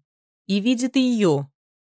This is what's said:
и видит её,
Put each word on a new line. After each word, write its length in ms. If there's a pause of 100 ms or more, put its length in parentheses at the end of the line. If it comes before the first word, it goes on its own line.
(460)
и 140
видит 360
её, 520 (380)